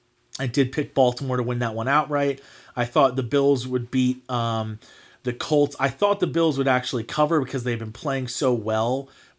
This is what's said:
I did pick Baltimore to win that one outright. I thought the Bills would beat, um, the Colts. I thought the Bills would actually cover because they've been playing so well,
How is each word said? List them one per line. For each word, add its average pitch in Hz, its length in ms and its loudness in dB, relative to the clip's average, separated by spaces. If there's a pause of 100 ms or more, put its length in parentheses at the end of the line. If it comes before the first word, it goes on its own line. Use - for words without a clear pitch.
(380)
I 139 80 -2
did 127 260 2
pick - 220 -4
Baltimore 127 440 2
to 123 60 0
win 120 160 -2
that 117 140 -2
one 113 140 -4
outright. 143 540 0 (340)
I 123 100 0
thought 135 300 4
the 131 80 -2
Bills 139 440 2
would 123 220 -4
beat, 127 400 0
um, 113 500 -2 (440)
the 123 100 -2
Colts. 147 460 0
I 135 100 2
thought 202 300 0
the 175 80 0
Bills 151 320 0
would 135 80 2
actually 127 380 0
cover 151 380 2
because 123 200 -6
they've 117 160 -2
been 110 120 -8
playing 135 360 -4
so 127 260 0
well, 113 560 0 (300)